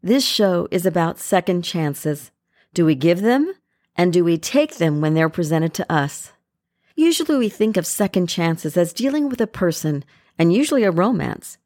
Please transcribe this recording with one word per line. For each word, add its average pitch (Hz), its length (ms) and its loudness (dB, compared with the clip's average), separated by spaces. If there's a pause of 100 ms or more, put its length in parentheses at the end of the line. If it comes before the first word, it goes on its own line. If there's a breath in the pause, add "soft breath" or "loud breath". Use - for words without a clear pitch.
This 247 240 2
show 185 460 2
is 180 120 0
about 170 360 0
second 180 420 0
chances. 147 680 -4 (420)
Do 175 100 2
we 156 120 4
give 170 260 2
them, 269 320 2 (420)
and 175 160 2
do 175 120 4
we 165 160 2
take 294 380 -2
them 151 220 0
when 156 140 0
they're 160 160 2
presented 160 460 -2
to - 180 -4
us? 143 380 -4 (640)
Usually 320 420 2
we 233 120 2
think 214 280 0
of 170 80 -2
second 190 400 0
chances 165 500 -2
as 170 180 0
dealing 277 360 -2
with 247 100 -8
a 226 60 0
person, 156 580 -4 (360 soft breath)
and 170 120 4
usually 262 340 2
a 196 40 4
romance. 185 760 -2